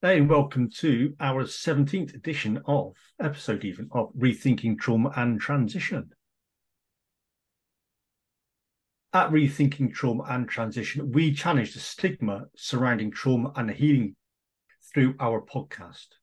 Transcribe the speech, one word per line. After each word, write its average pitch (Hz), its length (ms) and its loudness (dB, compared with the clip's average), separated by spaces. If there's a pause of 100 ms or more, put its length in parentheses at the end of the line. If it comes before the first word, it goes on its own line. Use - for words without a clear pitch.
Hey, 180 160 4
and 147 120 6
welcome 139 480 4
to 139 420 2
our 135 260 -2
seventeenth 151 680 0
edition 139 520 -4
of, 143 300 0 (240)
episode 131 460 -4
even, 90 260 -10
of 117 220 -2
Rethinking 117 680 0
Trauma 117 380 2
and 120 240 0
Transition. 143 720 -2 (3000)
At 185 180 2
Rethinking 143 640 2
Trauma 120 360 -2
and 123 180 -2
Transition, 117 640 -6
we 151 220 4
challenge 135 400 0
the - 80 -14
stigma 113 640 -4 (100)
surrounding 120 560 -2
trauma 127 460 0
and 117 120 -2
healing 120 460 2 (760)
through 131 260 4
our 113 220 0
podcast. - 640 -12 (160)